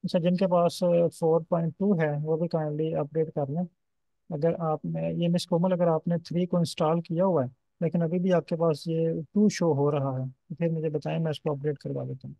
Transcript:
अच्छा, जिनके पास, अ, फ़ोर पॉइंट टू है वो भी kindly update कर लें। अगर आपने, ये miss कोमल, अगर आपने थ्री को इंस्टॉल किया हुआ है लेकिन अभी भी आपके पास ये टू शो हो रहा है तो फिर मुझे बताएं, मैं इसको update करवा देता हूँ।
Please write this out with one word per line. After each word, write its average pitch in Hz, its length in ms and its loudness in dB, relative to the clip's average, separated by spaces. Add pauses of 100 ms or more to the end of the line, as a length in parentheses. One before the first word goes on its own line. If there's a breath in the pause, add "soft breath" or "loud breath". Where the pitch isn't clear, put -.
अच्छा, 185 140 -2
जिनके 180 280 2
पास, 175 380 2
अ, 170 240 4
फ़ोर 165 340 2
पॉइंट 165 360 -2
टू 196 160 2
है 151 240 0
वो 156 180 -2
भी 165 120 -2
kindly 156 440 -2
update 156 380 -2
कर 143 180 -2
लें। 165 160 -2 (680)
अगर 165 220 0
आपने, 165 580 -4
ये 170 160 0
miss 170 180 0
कोमल, 180 260 2
अगर 175 160 2
आपने 165 300 0
थ्री 170 280 -2
को 175 120 0
इंस्टॉल 165 420 0
किया 165 240 0
हुआ 165 200 2
है - 200 -12 (180)
लेकिन 170 200 0
अभी 170 160 0
भी 185 120 0
आपके 170 260 0
पास 160 320 0
ये 165 340 0
टू 208 260 2
शो 170 240 2
हो 143 180 2
रहा 139 280 -2
है 131 120 -4
तो - 240 -16
फिर 170 160 0
मुझे 160 180 -2
बताएं, 151 300 -4
मैं 160 120 0
इसको 147 260 -4
update 143 220 -4
करवा 139 260 -6
देता 135 240 -10
हूँ। 143 120 -16